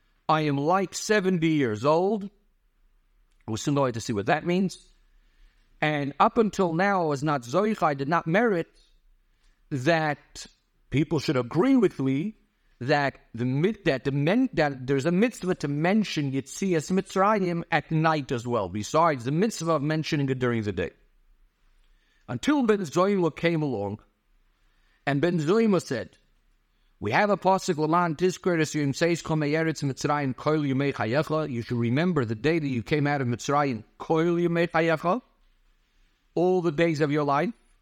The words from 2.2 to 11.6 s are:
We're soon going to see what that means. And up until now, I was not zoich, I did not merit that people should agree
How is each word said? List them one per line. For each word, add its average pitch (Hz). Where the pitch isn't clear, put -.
We're 110
soon 143
going 135
to 113
see 120
what 101
that 151
means. 175
And 147
up 214
until 190
now, 190
I -
was 143
not 147
zoich, 185
I 156
did 139
not 165
merit 180
that 151
people 156
should 139
agree 151